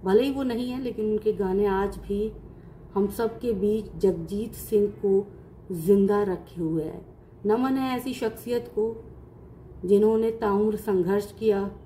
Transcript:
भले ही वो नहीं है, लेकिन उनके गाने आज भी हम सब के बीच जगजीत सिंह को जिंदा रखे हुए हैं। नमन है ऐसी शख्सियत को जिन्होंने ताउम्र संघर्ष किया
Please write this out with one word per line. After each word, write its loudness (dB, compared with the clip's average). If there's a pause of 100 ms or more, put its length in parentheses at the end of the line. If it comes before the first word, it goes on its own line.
भले 6
ही 0
वो -2
नहीं -2
है, -6
लेकिन -4
उनके 0
गाने 0
आज 0
भी -4 (640)
हम 2
सब -4
के -2
बीच -2
जगजीत -2
सिंह 0 (100)
को 2 (460)
जिंदा 4
रखे -6
हुए -2
हैं। -10 (460)
नमन 2
है -2
ऐसी -6
शख्सियत -4
को -2 (1000)
जिन्होंने 4
ताउम्र 2
संघर्ष 0
किया 0 (160)